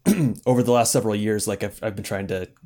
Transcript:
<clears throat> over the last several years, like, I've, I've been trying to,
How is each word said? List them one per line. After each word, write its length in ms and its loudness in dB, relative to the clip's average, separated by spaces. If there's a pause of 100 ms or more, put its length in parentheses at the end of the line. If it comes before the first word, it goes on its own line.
<clears throat> 400 2
over 180 4
the 80 2
last 200 4
several 240 0
years, 320 -2
like, 160 -4
I've, 180 -8
I've 140 -4
been 80 -8
trying 240 -6
to, 220 -6 (160)